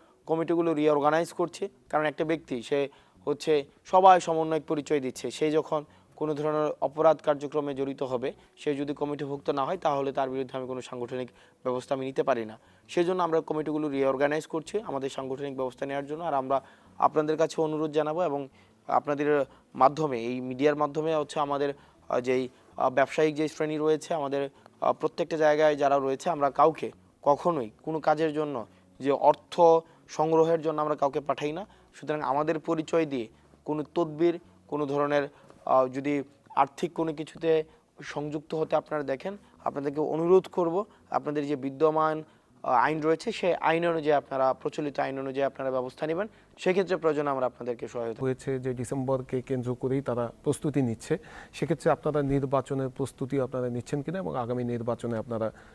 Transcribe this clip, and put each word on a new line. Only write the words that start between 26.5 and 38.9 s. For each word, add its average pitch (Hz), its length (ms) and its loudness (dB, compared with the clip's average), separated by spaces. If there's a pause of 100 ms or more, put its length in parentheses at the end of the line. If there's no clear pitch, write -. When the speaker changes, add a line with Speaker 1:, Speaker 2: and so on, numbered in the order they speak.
Speaker 1:
কাউকে 143 420 4 (300)
কখনোই 143 480 2 (120)
কোনো 160 180 -4
কাজের 156 340 2
জন্য 147 320 -4 (340)
যে 135 100 0
অর্থ 147 500 2 (480)
সংগ্রহের 160 540 2
জন্য 151 200 -2
আমরা 151 120 0
কাউকে 143 260 0
পাঠাই 143 320 -2
না। 185 140 -10 (280)
সুতরাং 151 280 -6
আমাদের 151 360 0
পরিচয় 160 480 0
দিয়ে 127 220 -4 (360)
কোনো 151 200 -4 (100)
তদবির, 170 460 0 (280)
কোনো 147 180 -2
ধরনের, 143 420 2 (360)
আহ, 131 240 4
যদি 139 340 -2 (340)
আর্থিক 147 360 0
কোনো 165 200 -2
কিছুতে 156 520 0 (380)
সংযুক্ত 151 520 -6
হতে 156 220 0
আপনারা 151 260 -2